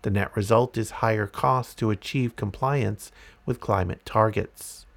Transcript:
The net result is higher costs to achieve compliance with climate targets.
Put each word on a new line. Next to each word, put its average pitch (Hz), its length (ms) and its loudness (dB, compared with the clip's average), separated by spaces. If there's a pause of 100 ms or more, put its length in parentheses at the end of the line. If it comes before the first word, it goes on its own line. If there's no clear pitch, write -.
The 120 80 -2
net 98 260 0
result 113 400 4
is 113 140 -4
higher 107 380 0
costs 131 480 0
to 110 140 0
achieve 120 440 -2
compliance 107 800 -2 (320)
with - 160 -4
climate 92 440 0
targets. - 840 -2 (100)